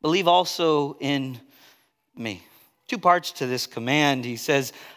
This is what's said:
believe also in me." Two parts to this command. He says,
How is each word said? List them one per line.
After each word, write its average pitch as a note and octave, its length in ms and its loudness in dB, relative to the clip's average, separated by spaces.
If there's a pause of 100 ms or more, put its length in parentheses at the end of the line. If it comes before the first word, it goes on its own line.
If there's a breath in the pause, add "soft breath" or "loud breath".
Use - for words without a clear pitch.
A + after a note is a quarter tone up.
believe E3+ 260 2
also E3 720 2
in C3+ 400 -2 (800 soft breath)
me." G#2+ 260 -8 (440 soft breath)
Two B3 100 -4
parts F3 340 2
to C3+ 160 -4
this B2 200 -4
command. C3 580 0
He A#2+ 100 -6
says, C3+ 380 -2 (240 loud breath)